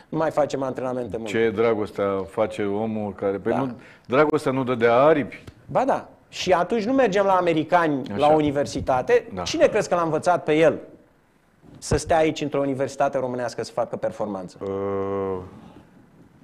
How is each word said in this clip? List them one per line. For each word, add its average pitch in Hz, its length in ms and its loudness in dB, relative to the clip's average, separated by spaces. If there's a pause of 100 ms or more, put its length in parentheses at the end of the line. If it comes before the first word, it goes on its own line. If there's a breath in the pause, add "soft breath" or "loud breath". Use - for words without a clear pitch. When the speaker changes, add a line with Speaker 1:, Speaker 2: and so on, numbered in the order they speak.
Speaker 1:
Nu 156 100 -6
mai 160 120 0
facem 139 320 0
antrenamente 123 540 -4
multe. 110 160 -8
Speaker 2:
Ce 113 180 2
dragostea 101 800 0
face 110 340 -2
omul 104 500 -4
care, 98 220 -2
păi 101 160 -2
Speaker 1:
Da. - 60 0
Speaker 2:
nu, 131 120 -2 (360 loud breath)
dragostea 143 460 2
nu 131 120 -2
dă 123 100 0
de 117 120 2
aripi. 143 580 4 (220)
Speaker 1:
Ba 202 180 0
da. 175 240 -2 (200)
Și - 240 -4
atunci 180 320 2
nu 233 80 0
mergem 208 320 2
la 196 80 4
americani, 165 760 2
Speaker 2:
Așa. 101 80 -6 (100)
Speaker 1:
la 156 80 6
universitate. 143 920 0 (100)
Speaker 2:
Da. 180 80 -6
Speaker 1:
Cine 302 240 2
crezi 214 220 0
că 185 60 0
l-a 175 80 2
învățat 165 420 0
pe 156 120 0
el 151 220 4 (1000)
să - 180 -2
stea 156 200 0
aici, 160 240 2
într-o 143 200 -2
universitate 139 580 -2
românească, 123 460 -4
să - 80 -12
facă 113 240 -4
performanță? 101 680 -8
Speaker 2:
Uh, 98 760 -4 (1040 loud breath)